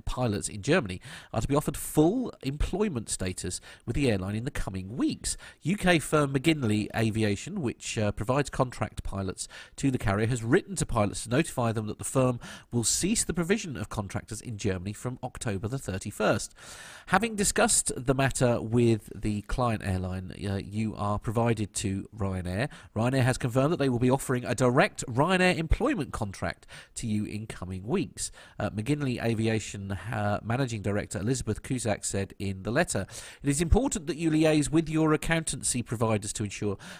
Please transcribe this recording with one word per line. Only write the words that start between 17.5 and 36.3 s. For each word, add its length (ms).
the 180
matter 480
with 540
the 280
client 420
airline, 480
uh, 220
you 400
are 240
provided 560
to 420
Ryanair. 520
Ryanair 260
has 160
confirmed 360
that 40
they 120
will 100
be 100
offering 360
a 100
direct 500
Ryanair 520
employment 540
contract 540
to 100
you 200
in 200
coming 400
weeks." 460
Uh, 120
McGinley 540
Aviation, 680
uh, 500
Managing 400
Director 380
Elizabeth 420
Cusack 440
said 340
in 240
the 80
letter, 340
"It 60
is 120
important 460
that 100
you 140
liaise 400
with 180
your 240
accountancy 680
providers 500